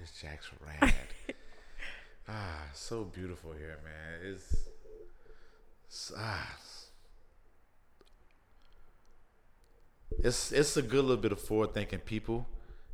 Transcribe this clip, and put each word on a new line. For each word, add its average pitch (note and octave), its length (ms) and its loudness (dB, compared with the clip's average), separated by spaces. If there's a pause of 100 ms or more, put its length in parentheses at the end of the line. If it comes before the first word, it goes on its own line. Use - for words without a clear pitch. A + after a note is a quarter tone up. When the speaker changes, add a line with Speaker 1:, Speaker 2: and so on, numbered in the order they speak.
Speaker 1:
is - 80 -12
Jax - 400 -10 (120)
Rad? D2+ 360 8
Speaker 2:
<laughs> - 40 -4 (1300)
Speaker 1:
Ah, F2+ 440 -6
so A2+ 320 -6
beautiful E2+ 480 -8
here, D2+ 320 -10
man. D#2+ 340 -10 (140)
It's, - 200 -4 (1300)
it's, - 320 -10
ah, G2+ 400 -4 (3500)
it's, - 320 6
it's C#3+ 240 6
a D3+ 60 4
good C3 240 6
little B2+ 160 6
bit G#2 100 6
of G2 80 0
forward-thinking G#2+ 600 2
people A2+ 460 -2 (480)